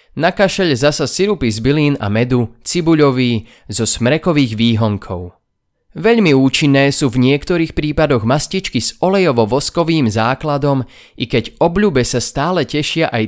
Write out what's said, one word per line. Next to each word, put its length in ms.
na 160
kašeľ 480
zasa 320
sirupy 400
z 80
bylín 400
a 80
medu, 560
cibuľový, 880
zo 160
smrekových 720
výhonkov. 800
Veľmi 400
účinné 560
sú 160
v 240
niektorých 400
prípadoch 560
mastičky 560
s 160
olejovo-voskovým 1120
základom, 720
i 160
keď 320
obľube 400
sa 160
stále 480
tešia 480
aj 140